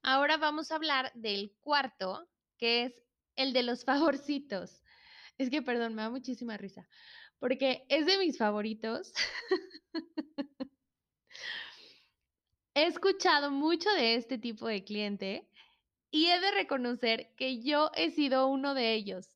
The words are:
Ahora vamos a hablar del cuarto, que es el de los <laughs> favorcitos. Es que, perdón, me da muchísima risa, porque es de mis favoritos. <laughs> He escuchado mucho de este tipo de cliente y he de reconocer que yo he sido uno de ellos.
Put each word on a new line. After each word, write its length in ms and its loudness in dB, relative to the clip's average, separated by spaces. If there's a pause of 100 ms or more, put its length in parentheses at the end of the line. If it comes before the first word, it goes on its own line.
(120)
Ahora 260 4
vamos 340 -2
a 40 -4
hablar 380 -2
del 460 -6
cuarto, 680 -2 (300)
que 280 0
es 140 -10 (360)
el 180 0
de 80 4
los 240 -2
<laughs> 0 -
favorcitos. 960 0 (560)
Es 140 -2
que, 100 0
perdón, 320 -2
me 80 -6
da 80 -4
muchísima 480 -8
risa, 320 -14 (480)
porque 520 0
es 180 4
de 100 6
mis 220 0
favoritos. 760 -2 (800)
<laughs> 760 -10 (2000)
He 140 4
escuchado 640 2
mucho 400 2
de 240 4
este 240 -4
tipo 260 -8
de 180 -2
cliente 640 -6 (600)
y 200 4
he 100 6
de 140 2
reconocer 840 -2
que 260 -4
yo 320 2
he 160 0
sido 380 2
uno 260 0
de 220 0
ellos. 400 -6